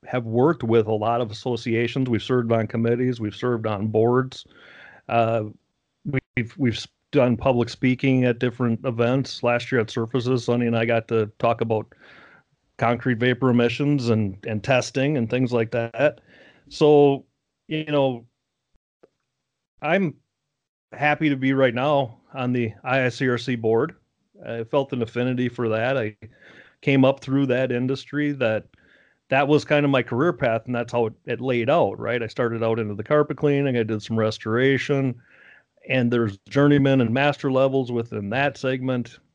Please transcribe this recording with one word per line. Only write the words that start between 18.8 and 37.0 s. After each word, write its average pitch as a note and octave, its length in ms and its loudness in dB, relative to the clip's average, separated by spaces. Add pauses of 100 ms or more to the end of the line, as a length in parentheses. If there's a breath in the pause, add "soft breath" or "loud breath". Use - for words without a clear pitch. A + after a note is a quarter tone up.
I'm E3 340 0 (760)
happy D3 360 0
to C#3 80 0
be C3+ 180 0
right C3 200 4
now C#3 440 0 (160)
on B2 180 -4
the A#2 300 -2
I C3 220 0
I B2+ 60 2
C C3 180 -2
R A#2+ 100 0
C B2+ 160 -4
board. A2+ 400 0 (520)
I A#2 180 -8
felt C3+ 280 -2
an B2 100 -2
affinity B2 460 -2
for A#2+ 200 -4
that. A2+ 280 -2
I G#2+ 200 -4 (680 loud breath)
came C3 220 4
up C3 160 4
through C3+ 260 0
that B2+ 240 0
industry. C3+ 640 -4
That, A2+ 340 -2 (640 soft breath)
that C3+ 180 2
was D3 180 4
kind D3 200 2
of C#3+ 60 2
my C3 120 2
career C#3+ 300 0
path, A#2 340 -2
and B2 80 -4
that's A#2+ 180 -6
how A#2+ 140 0
it, A2 80 -6 (120)
it A#2 140 -6
laid B2 300 0
out, G#2 280 2
right? A#2 240 -4
I A2 40 -6
started A2+ 360 -4
out A2+ 160 0
into G#2 160 -4
the G#2+ 100 -8
carpet D3+ 320 0
cleaning. C#3 400 0
I A#2 80 2
did G#2+ 180 -4
some A2+ 160 -4
restoration, B2 960 0 (760 soft breath)
and B2 220 2
there's A#2 280 0 (100)
journeyman C#3 520 4